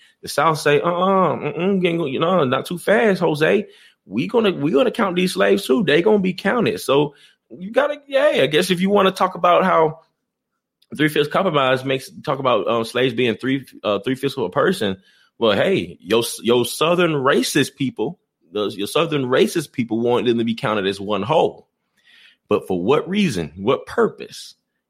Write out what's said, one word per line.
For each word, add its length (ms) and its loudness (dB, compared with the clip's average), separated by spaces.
The 60 -14
South 320 0
say, 220 2
"Uh-uh, 560 0
mm-mm, 440 -2
you 80 2
ain't 100 -2
gonna, 120 -4
you 80 -4
know, 240 2
not 220 -2
too 120 -8
fast, 440 2
Jose. 460 2
We 220 -4
gonna, 240 2
we 200 -2
gonna 200 2
count 240 -2
these 200 -2
slaves 300 2
too. 180 2
They 180 4
gonna 180 4
be 140 -2
counted." 460 -2
So 360 0
you 160 -14
gotta, 360 -2
yeah, 340 2
I 60 4
guess 240 0
if 100 -2
you 80 0
wanna 220 4
talk 240 -2
about 280 4
how 360 2
Three-Fifths 320 2
Compromise 560 2
makes, 240 -4
talk 160 -4
about, 280 0
um, 160 0
slaves 300 0
being 220 0
three, 300 -4
uh, 160 0
three-fifths 380 -6
of 60 -4
a 60 -4
person, 520 -2
well, 140 2
hey, 460 -2
your, 240 0
your 220 2
Southern 480 0
racist 640 0
people, 440 -6
those, 240 -4
your 120 -6
Southern 380 0
racist 460 0
people 300 -4
want 260 0
them 100 2
to 60 0
be 120 -2
counted 300 -2
as 140 -4
one 240 -4
whole. 440 -2
But 200 -2
for 120 -2
what 300 0
reason? 480 -2
What 300 -2
purpose? 680 -4